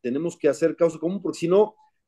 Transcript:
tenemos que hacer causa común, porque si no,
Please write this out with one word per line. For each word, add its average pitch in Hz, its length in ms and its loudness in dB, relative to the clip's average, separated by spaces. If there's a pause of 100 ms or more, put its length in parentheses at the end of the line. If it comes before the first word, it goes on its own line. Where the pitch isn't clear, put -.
tenemos 147 360 -6
que 151 120 2
hacer 147 280 0
causa 160 220 0
común, 180 240 -6
porque 156 180 -6
si 170 80 -2
no, 208 260 4 (340)